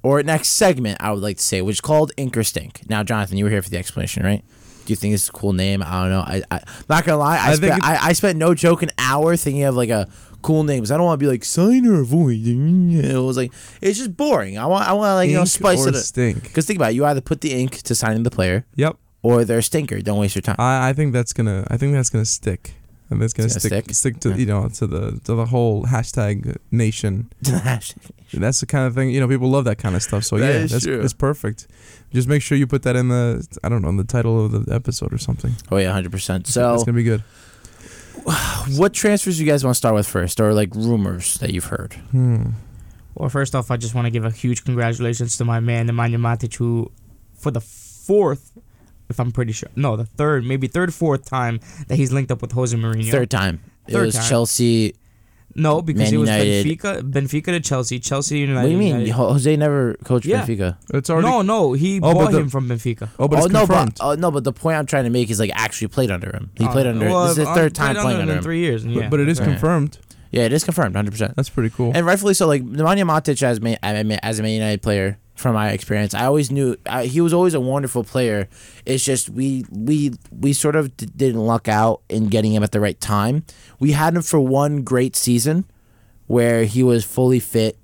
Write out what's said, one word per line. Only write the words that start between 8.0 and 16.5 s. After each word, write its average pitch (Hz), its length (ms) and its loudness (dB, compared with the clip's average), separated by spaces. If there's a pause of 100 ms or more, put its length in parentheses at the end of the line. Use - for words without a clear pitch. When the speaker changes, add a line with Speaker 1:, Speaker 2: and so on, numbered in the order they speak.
Speaker 1:
I 175 60 4
spent 175 260 0
no 165 160 4
joke 170 260 2
an 160 160 -2
hour 147 380 2
thinking 143 280 -2
of, 135 120 2
like, 123 140 2
a 107 180 0 (340)
cool 156 220 2
name, 139 180 0
'cause 107 100 -4
I 147 60 2
don't 175 80 4
wanna 160 120 2
be 143 100 0
like, 127 180 0
"Sign 240 400 4
or 202 140 6
avoid." 127 480 2
It 151 760 2
was 127 160 0
like, 127 140 -2 (300)
it's 202 180 0
just 214 180 -8
boring. 120 400 0
I 117 80 -4
want, 196 220 0
I 185 60 2
wanna, 202 220 2
like, 185 140 4
you 147 60 4
know, 180 60 4
Speaker 2:
Ink 180 80 2
Speaker 1:
spice 180 360 2
Speaker 2:
or 135 40 4
Speaker 1:
it 135 60 0
up. 120 60 0
Speaker 2:
stink? - 520 -2